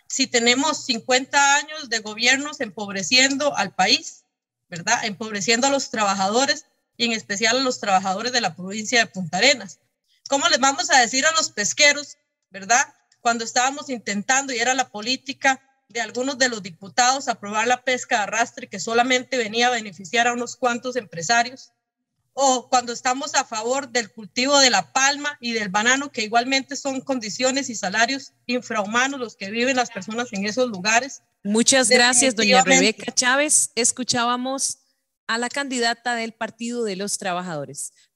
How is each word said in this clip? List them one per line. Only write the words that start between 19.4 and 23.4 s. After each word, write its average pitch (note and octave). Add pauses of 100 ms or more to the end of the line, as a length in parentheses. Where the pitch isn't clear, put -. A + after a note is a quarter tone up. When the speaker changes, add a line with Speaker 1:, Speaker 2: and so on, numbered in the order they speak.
Speaker 1:
a B3
beneficiar G#3+
a A#3+
unos A#3+
cuantos B3
empresarios, A#3 (600)
o B3+
cuando A#3+
estamos C4+
a C#4